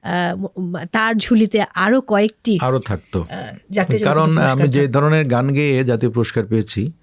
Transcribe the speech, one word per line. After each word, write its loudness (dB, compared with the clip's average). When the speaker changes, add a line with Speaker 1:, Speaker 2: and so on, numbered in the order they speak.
Speaker 1:
আহ, -2
ম-, -6
ম-, -6
তার 0
ঝুলিতে 2
আরো 2
কয়েকটি, 0
Speaker 2:
আরো 2
থাকতো। -6
Speaker 1:
আহ, -6
জাতীয় -6
চলচ্চিত্র 0
Speaker 2:
কারণ 2
Speaker 1:
পুরস্কার 2
Speaker 2:
আমি 2
যে 2
Speaker 1:
থাকতো। 0
Speaker 2:
ধরনের 2
গান 0
গেয়ে 0
জাতীয় 0
পুরস্কার -2
পেয়েছি, -2